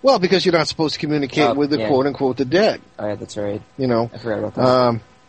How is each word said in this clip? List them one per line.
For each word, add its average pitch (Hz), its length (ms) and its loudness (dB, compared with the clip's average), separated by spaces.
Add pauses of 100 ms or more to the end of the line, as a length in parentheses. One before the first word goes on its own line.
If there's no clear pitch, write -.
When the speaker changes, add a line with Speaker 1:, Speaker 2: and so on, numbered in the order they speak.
Speaker 1:
Well, 254 180 4
because 185 280 2
you're 170 80 2
not 156 120 2
supposed 151 280 -4
to - 60 -10
communicate 147 500 0
Speaker 2:
Oh, 113 40 0
Speaker 1:
with 143 140 0
the 147 120 0
Speaker 2:
yeah. 107 80 -2
Speaker 1:
quote-unquote 131 500 0
the 131 80 -2
dead. 180 340 2 (180)
Speaker 2:
Oh, 104 80 -6
yeah, 104 100 -4
that's 107 200 -12
right. 104 240 -6 (160)
Speaker 1:
You 131 100 -4
know. 117 280 0
Speaker 2:
I - 20 -18
forgot 107 220 -6
about 104 160 -6
that. 123 100 0
Speaker 1:
Um, 123 360 4 (280)